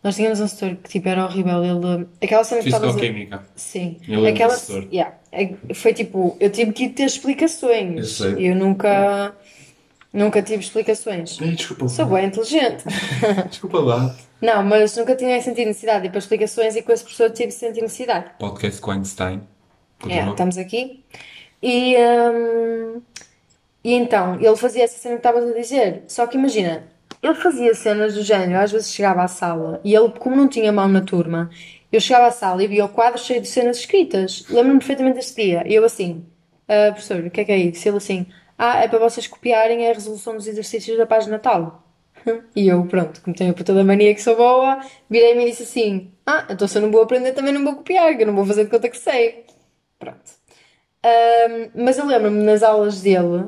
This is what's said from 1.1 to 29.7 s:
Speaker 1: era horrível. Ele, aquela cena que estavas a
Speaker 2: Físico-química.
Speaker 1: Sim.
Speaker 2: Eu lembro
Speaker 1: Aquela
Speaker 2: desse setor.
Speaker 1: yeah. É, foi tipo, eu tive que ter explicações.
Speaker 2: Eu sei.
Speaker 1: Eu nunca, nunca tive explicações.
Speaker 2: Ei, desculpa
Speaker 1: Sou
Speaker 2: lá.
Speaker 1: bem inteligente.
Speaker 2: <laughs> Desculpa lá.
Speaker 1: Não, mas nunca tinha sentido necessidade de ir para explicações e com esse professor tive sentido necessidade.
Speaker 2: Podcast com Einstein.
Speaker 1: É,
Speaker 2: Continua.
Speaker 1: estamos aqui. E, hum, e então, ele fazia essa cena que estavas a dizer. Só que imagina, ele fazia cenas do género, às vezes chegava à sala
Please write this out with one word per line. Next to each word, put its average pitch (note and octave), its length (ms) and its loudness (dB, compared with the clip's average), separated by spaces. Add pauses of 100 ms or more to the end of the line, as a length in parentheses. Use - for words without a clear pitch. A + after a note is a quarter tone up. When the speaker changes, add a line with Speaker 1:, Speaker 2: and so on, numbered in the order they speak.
Speaker 1:
era F#3 160 -2
horrível. F3+ 360 -2
Ele, F3 440 -2 (160)
aquela G#3+ 200 2
cena A3+ 200 -2
que C#3 60 -2
estavas G#3+ 200 0
a - 60 0
Speaker 2:
Físico-química. G2+ 480 -6 (120)
Speaker 1:
Sim. F3 440 -10 (100)
Speaker 2:
Eu G#3+ 120 -2
lembro A3 120 4
Speaker 1:
Aquela A#3 220 2
Speaker 2:
desse - 120 -8
setor. G3 240 -10
Speaker 1:
yeah. - 240 -4 (160)
É, F#3+ 220 -4 (220)
foi A3+ 180 0
tipo, F#3+ 480 -2
eu G3+ 100 2
tive G#3+ 220 -2
que B3+ 160 -4
ter - 160 -4
explicações. B3 960 -2
Speaker 2:
Eu A2 60 -8 (300)
sei. F3+ 160 0
Speaker 1:
Eu F3+ 60 0
nunca, G3+ 800 0 (760)
nunca G#3 300 2
tive G#3 200 -6
explicações. G#3+ 760 -4
Speaker 2:
Ei, E3 120 -2
desculpa - 360 -8
Speaker 1:
Sou - 180 -2
Speaker 2:
lá. F#3 120 2
Speaker 1:
bem G3 100 0
inteligente. A3+ 540 -2 (340)
Speaker 2:
<laughs> G3 340 0
Desculpa F#3 280 -6
lá. B2+ 380 0 (240)
Speaker 1:
Não, G#3 240 2
mas G#3 320 4
nunca A#3 180 0
tinha B3 280 -2
sentido A#3+ 240 -4
necessidade G#3+ 340 -2
de F#3 60 -8
ir F#3 40 -6
para G3 80 -6
explicações G#3+ 580 -2
e A3+ 60 -4
com A#3+ 100 0
esse A3+ 120 0
professor A3+ 260 0
tive A3+ 220 -4
sentido A3+ 300 -8
necessidade. A3 560 -6
Speaker 2:
Podcast G2+ 420 -8
com G2+ 120 -6
Einstein. F#2+ 440 -6
Speaker 1:
É, - 680 -20
Speaker 2:
Continua. - 280 -4
Speaker 1:
estamos F3+ 260 -2
aqui. A#3 480 -8 (580)
E, B3 360 0
hum, A#3 1040 0 (840)
e A#3 80 0
então, G#3+ 480 0
ele A3 160 6
fazia A#3 280 0
essa - 140 -4
cena A#3+ 180 -8
que A#3 40 -8
estavas A#3+ 260 2
a A#3+ 60 -2
dizer. A#3 560 -2
Só A#3+ 180 -2
que C4 120 -4
imagina, G#3+ 460 0 (380)
ele D#4 120 2
fazia A#3+ 400 2
cenas G#3+ 400 0
do G#3 80 -4
género, F#3 360 2
às G3+ 140 2
vezes G#3+ 200 -2
chegava F#3+ 300 0
à F3+ 60 0
sala E3 560 -6